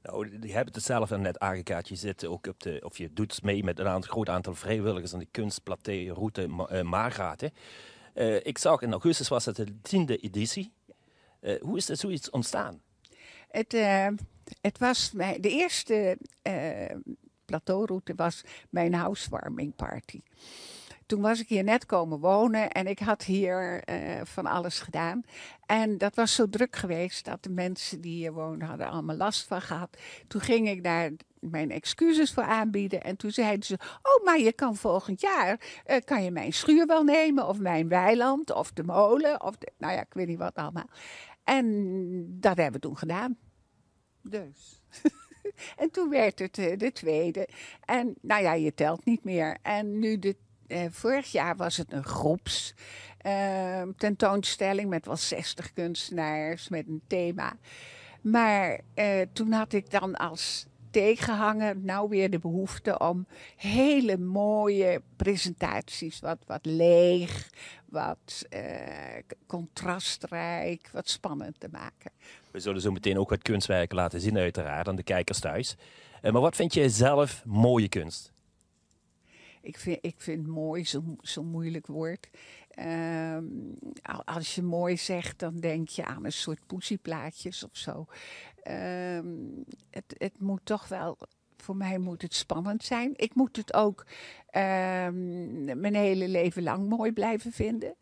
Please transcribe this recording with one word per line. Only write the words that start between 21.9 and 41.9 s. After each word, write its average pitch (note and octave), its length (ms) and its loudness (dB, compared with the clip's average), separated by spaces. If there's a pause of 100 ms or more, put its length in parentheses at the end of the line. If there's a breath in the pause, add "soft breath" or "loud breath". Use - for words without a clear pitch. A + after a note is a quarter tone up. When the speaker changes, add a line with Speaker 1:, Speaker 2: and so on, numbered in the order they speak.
Speaker 2:
wonen G#3+ 520 4
en F#3+ 160 -2
ik G3 120 -4
had G#3 240 0
hier, F#3 600 0
eh, - 400 -6
van E3+ 220 -8
alles F3 340 -2
gedaan. E3+ 440 -4 (420 loud breath)
En G#3+ 320 2
dat G3+ 180 0
was A#3 200 2
zo A3 140 4
druk A3 260 0
geweest F3 500 -4
dat - 180 -8
de G3 60 -10
mensen F3+ 520 -4
die E3+ 140 -6
hier E3 180 -6
woonden D#3+ 340 -6
hadden - 220 -6
allemaal D#3+ 260 -4
last G3+ 320 -2
van F#3 140 -4
gehad. F3 360 -8 (300 loud breath)
Toen G3+ 140 -4
ging A3+ 280 4
ik F#3 140 -4
daar E3+ 280 2 (280)
mijn D#3 320 -4
excuses D#4+ 600 4
voor B3 100 2
aanbieden G3+ 580 0
en F#3+ 140 -4
toen G#3 160 -6
zeiden G#3 340 0
ze: F#3 140 -4 (220 loud breath)
"Oh, C5 240 8
maar E4+ 140 8
je A3+ 140 6
kan A#3 220 0
volgend F#3+ 460 0
jaar, B3 640 0
eh, B3+ 200 4
kan A3+ 180 2
je F3+ 80 -2
mijn D#3 220 -4
schuur D#4 320 6
wel D#4+ 180 6
nemen D4 440 6
of G3+ 120 0
mijn E3+ 280 2
weiland A#3 680 4
of - 180 2
de E3 120 -6
molen G#3+ 580 6
of G#3 160 -4
de," - 200 -12
nou - 160 -2
ja, - 80 -2
ik - 120 -12
weet F#3 140 -2
niet E3+ 100 -4
wat F3 180 -4
allemaal. E3 340 -6 (540 loud breath)
En F#3+ 960 0